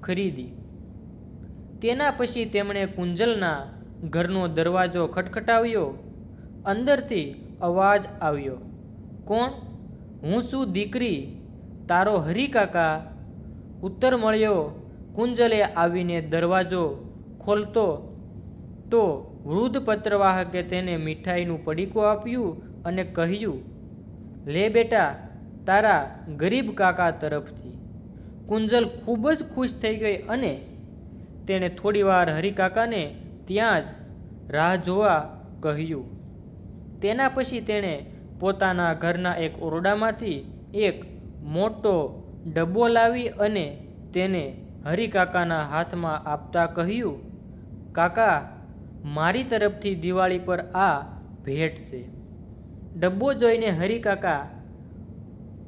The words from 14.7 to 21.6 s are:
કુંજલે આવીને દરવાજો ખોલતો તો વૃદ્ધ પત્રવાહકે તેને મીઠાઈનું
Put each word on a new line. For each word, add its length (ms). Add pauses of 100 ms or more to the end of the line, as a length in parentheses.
કુંજલે 480
આવીને 580
દરવાજો 920 (280)
ખોલતો 560 (960)
તો 440 (100)
વૃદ્ધ 400
પત્રવાહકે 800
તેને 340
મીઠાઈનું 680